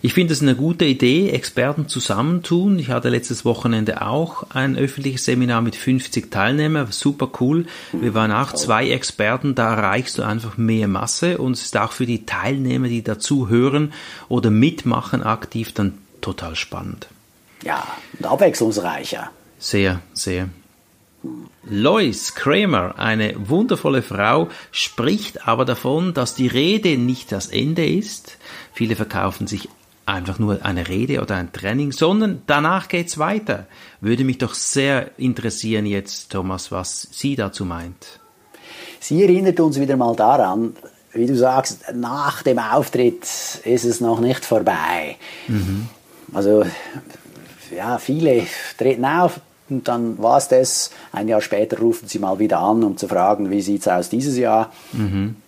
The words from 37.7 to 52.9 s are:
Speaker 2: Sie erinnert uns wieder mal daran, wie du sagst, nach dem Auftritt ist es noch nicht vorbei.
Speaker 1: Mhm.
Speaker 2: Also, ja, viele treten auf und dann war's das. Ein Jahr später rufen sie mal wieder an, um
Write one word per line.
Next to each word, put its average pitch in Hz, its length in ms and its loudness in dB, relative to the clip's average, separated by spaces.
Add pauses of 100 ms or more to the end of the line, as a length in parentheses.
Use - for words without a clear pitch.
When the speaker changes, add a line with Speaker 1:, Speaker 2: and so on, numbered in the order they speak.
Speaker 2:
Sie 160 220 2
erinnert 185 380 6
uns 147 200 4
wieder 139 160 2
mal 117 180 2
daran, 113 600 4 (400)
wie 117 120 2
du 135 100 2
sagst, 127 480 2 (100)
nach 131 480 -4
dem 123 160 4
Auftritt 120 640 2 (420)
ist 117 200 2
es 120 180 0
noch 117 180 2
nicht 123 240 0
vorbei. 85 720 0 (320)
Speaker 1:
Mhm. 104 400 -2 (460)
Speaker 2:
Also, 101 300 4 (1120)
ja, 120 240 -4
viele 139 440 2 (340)
treten 123 280 2
auf 170 360 2 (300)
und 131 180 -4
dann 117 300 -2
war's 120 300 4
das. - 420 4 (220)
Ein 107 160 -4
Jahr 110 120 4
später 107 380 0
rufen 113 300 2
sie 104 100 -6
mal 95 220 0
wieder 101 180 4
an, 107 240 4
um 98 140 2